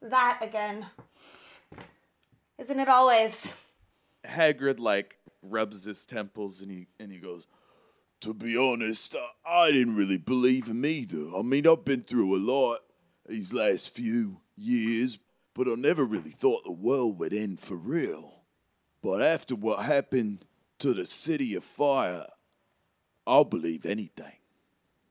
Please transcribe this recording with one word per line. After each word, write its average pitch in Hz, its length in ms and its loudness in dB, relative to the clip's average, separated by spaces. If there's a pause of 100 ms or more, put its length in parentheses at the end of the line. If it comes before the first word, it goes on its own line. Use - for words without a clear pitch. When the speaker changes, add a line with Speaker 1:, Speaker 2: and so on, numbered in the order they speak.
Speaker 1:
that 247 400 2
again. 214 440 -6 (1700)
Isn't 262 220 -4
it 262 100 0
always? 247 640 6 (720)
Speaker 2:
Hagrid, 139 540 2
like, 104 380 0 (240)
rubs 104 440 -4
his 104 200 -8
temples 101 560 -10
and 98 100 -14
he, 90 160 -14 (120)
and 101 120 -16
he 92 60 -16
goes, 90 300 -14 (720)
"To 110 120 -8
be 113 240 -6
honest, 120 580 -2
uh, 139 40 -6 (260)
I 170 260 4
didn't 120 240 4
really 98 220 2
believe 127 500 2
him 120 180 -4
either. 90 500 -6
I 98 60 -2
mean, 139 260 2
I've 160 160 6
been 135 200 -2
through 98 320 2
a 95 40 2
lot 120 400 0 (480)
these 104 260 -8
last 107 360 0
few 113 500 -2 (160)
years, 117 640 0 (340)
but 127 140 -2
I 117 80 0
never 143 300 2
really 87 260 -6
thought 123 320 0
the 95 80 -10
world 110 480 0
would 82 140 -4
end 104 260 -4
for - 160 -10
real. 92 680 -6 (580)
But 98 200 0
after 147 340 0
what 104 280 -2
happened 123 600 0 (340)
to 139 140 0
the 95 120 -2
City 139 500 -2
of - 80 -6
Fire, 123 640 -2 (1000)
I'll 139 180 6
believe 82 400 -4
anything." 104 520 -8 (720)